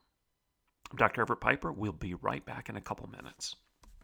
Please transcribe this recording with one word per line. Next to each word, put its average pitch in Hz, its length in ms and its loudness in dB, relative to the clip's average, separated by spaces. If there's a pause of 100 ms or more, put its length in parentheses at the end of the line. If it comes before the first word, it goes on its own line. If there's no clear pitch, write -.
(920)
I'm - 80 -8
Doctor 117 240 6
Everett 113 180 2
Piper. 139 320 2
We'll 104 200 -2
be 87 220 -4
right 104 300 -2
back - 240 -10
in 107 80 -10
a 101 40 -6
couple - 280 -8
minutes. - 480 -10 (480)